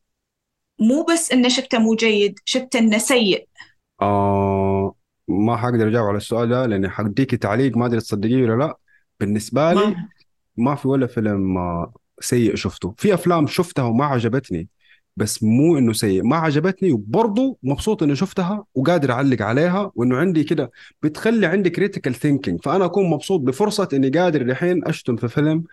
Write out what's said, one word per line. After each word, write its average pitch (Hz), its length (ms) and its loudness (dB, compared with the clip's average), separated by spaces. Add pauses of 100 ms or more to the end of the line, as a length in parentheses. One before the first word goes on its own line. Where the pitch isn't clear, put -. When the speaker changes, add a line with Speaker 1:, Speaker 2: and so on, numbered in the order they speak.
(800)
Speaker 1:
مو 269 320 2
بس 330 200 -2
إنه 247 160 4
شفته 254 300 -2
مو 226 160 2
جيد، 208 500 0
شفته 254 340 -2
إنه 226 200 4
سيء؟ 226 500 2 (540)
Speaker 2:
آه، 98 920 0 (340)
ما 110 280 0
حقدر 113 320 0
أجاوب 110 200 0
على 101 80 0
السؤال 117 320 -2
ده، 127 180 0
لأني 98 220 0
حديكي 110 480 -2
تعليق 110 400 0
ما 120 100 2
أدري 117 140 -2
تصدقيه 113 420 0
ولا 117 220 2
لا. - 140 -6 (420)
بالنسبة 117 520 0
لي 208 140 2
Speaker 1:
ما. 185 220 -4 (480)
Speaker 2:
ما 120 180 0
في 131 140 -4
ولا 135 180 2
فيلم، 98 520 -2
آه، 85 340 -6 (280)
سيء 117 340 0
شفته. 95 440 -8
في 202 160 2
أفلام 170 320 0
شفتها 147 380 -2
وما 117 200 0
عجبتني، 117 640 -2 (480)
بس 104 260 -4
مو 139 360 4
إنه 117 140 2
سيء، 95 300 0
ما 127 140 2
عجبتني، 160 560 0
وبرضه 208 720 0
مبسوط 156 400 -2
إنه 143 120 2
شفتها 190 500 -4 (100)
وقادر 143 380 2
أعلق 127 300 0
عليها، 165 520 0
وإنه 123 220 0
عندي 156 280 2
كده 151 260 -2 (320)
بتخلي 202 440 0
عندي 180 240 0
critical 180 420 -2
thinking، 139 520 -2
فأنا 180 200 0
أكون 175 260 0
مبسوط 165 300 -2
بفرصة 185 520 -2
إني 135 180 2
قادر 160 300 2
الحين 151 460 -2
أشتم 131 300 -4
في 117 120 -4
فيلم 156 440 0